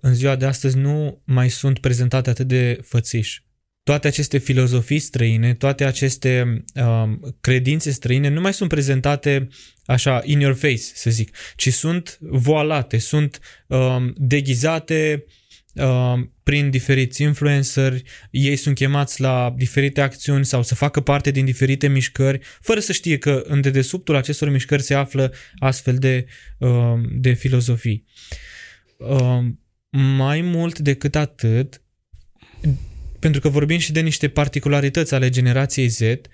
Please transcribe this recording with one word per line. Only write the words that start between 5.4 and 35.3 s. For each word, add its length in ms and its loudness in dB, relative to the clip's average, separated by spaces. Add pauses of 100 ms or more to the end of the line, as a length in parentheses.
toate 320 0
aceste, 800 0 (120)
um, 680 0
credințe 500 2
străine 360 0
nu 140 0
mai 120 0
sunt 160 -2
prezentate 800 0 (380)
așa 380 2
in 160 2
your 160 2
face, 220 0
să 320 -4
zic, 260 -2 (200)
ci 180 0
sunt 480 -2
voalate, 760 0
sunt, 420 0 (280)
um, 500 0
deghizate, 1080 0 (480)
um, 600 0 (100)
prin 260 0
diferiți 520 0
influenceri, 840 0 (280)
ei 240 0
sunt 200 0
chemați 460 0
la 360 0
diferite 440 0
acțiuni 440 0
sau 180 2
să 120 -2
facă 260 0
parte 300 0
din 140 0
diferite 420 0
mișcări, 520 0 (220)
fără 180 0
să 120 0
știe 260 0
că 280 0
în 160 0
dedesubtul 540 0
acestor 340 0
mișcări 320 0
se 120 0
află 400 0 (260)
astfel 380 0
de, 280 0 (320)
um, 540 2
de 220 2
filozofii. 720 0 (920)
Um, 640 0 (580)
mai 240 0
mult 380 -4
decât 360 -2
atât, 680 -2 (1400)
pentru 220 0
că 80 0
vorbim 280 0
și 140 -2
de 80 0
niște 280 -2
particularități 840 0
ale 160 2
generației 580 2